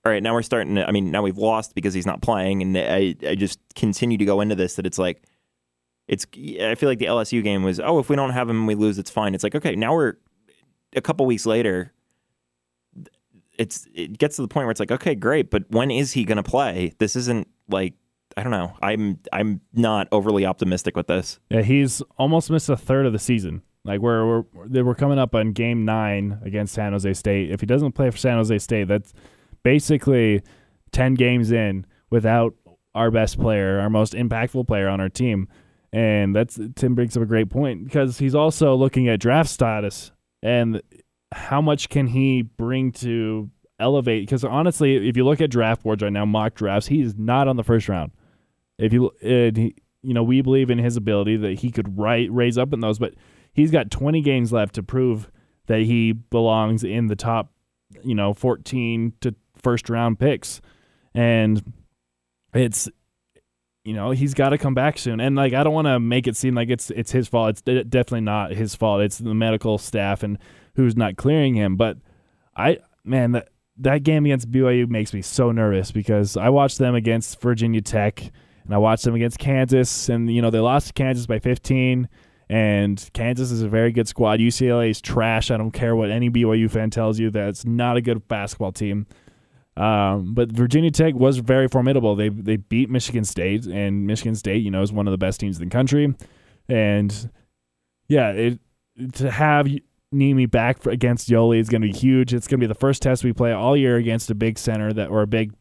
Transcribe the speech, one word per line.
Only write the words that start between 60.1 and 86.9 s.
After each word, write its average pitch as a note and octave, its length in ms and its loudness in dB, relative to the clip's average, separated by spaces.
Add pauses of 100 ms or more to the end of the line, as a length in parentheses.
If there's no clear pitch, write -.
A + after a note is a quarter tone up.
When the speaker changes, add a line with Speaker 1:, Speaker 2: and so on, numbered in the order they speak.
Speaker 2:
picks. B2+ 420 -2 (540)
And A2 580 2 (800)
it's, B2 340 0 (960)
you G#2+ 100 -8
know, G#2+ 180 -4
he's C3+ 240 -2
gotta C#3 240 2
come C3+ 160 0
back C#3 240 0
soon. A#2 200 -4
And, C3+ 160 0
like, C#3 180 2
I C3+ 100 2
don't D3+ 100 2
wanna D3+ 260 2
make A#2+ 280 0
it A2+ 100 -2
seem C3 160 -2
like A#2 160 -2
it's, A#2+ 220 -4
it's A#2 200 -6
his B2+ 160 0
fault. A2+ 220 2
It's G#2 120 -6
de-, B2 220 0
definitely A#2+ 380 -2
not G#2 300 -2
his G#2 240 -4
fault. G#2 260 2
It's G#2 160 -2
the A2+ 160 -6
medical A2 460 0
staff G2+ 420 -4
and G#2 160 -6 (380)
who's A#2+ 200 2
not G#2+ 220 0
clearing C#3 380 2
him. G2+ 200 2
But A2 220 0 (580)
I, D3 220 2 (260)
man, A#2+ 280 0
that, A#2+ 180 -4 (300)
that C3+ 240 2
game D3+ 220 4
against B2+ 260 0
B C3 100 2
Y B2+ 120 4
U B2 140 2
makes A2 260 -2
me G2 100 -6
so A#2+ 280 0
nervous G#2 400 2
because G#2 460 0
I F#2 120 2
watched C#3 280 4
them B2+ 160 2
against A2+ 480 -2
Virginia A2+ 400 0
Tech G#2 500 -4 (360)
and G#2 80 -4
I G2+ 40 4
watched A2 260 2
them A#2 100 2
against A#2 240 -2
Kansas, C3 720 2
and, A#2 200 0
you A#2 120 2
know, A#2 80 2
they A2+ 100 2
lost B2+ 280 2
to - 60 -16
Kansas B2+ 320 -2
by A2+ 140 -2
fifteen, B2+ 720 0 (400)
and G2+ 640 0
Kansas B2 360 -4
is A#2 120 -2
a A2 80 -2
very A2+ 240 2
good A2+ 160 0
squad. A2 320 2
U A#2 100 4
C B2+ 160 0
L A#2+ 140 2
A A#2 80 2
is G#2+ 100 -2
trash. A2+ 520 0
I A#2 60 0
don't A2 140 -4
care A#2 240 0
what A2 160 0
any A#2+ 160 0
B A#2+ 160 2
Y A2 120 4
U A2+ 120 2
fan A2 220 -2
tells A2 280 -2